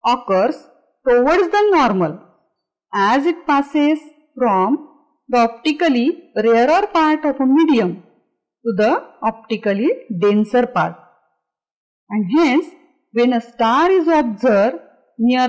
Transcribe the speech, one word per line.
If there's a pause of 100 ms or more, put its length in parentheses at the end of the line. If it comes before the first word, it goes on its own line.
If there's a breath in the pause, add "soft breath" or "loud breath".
occurs (500)
towards
the (100)
normal (760)
as
it
passes (360)
from (520)
the
optically (400)
rarer (140)
part
of
a
medium (720)
to
the (320)
optically (340)
denser
part. (1120)
And
hence, (480)
when
a
star
is
observed (380)
near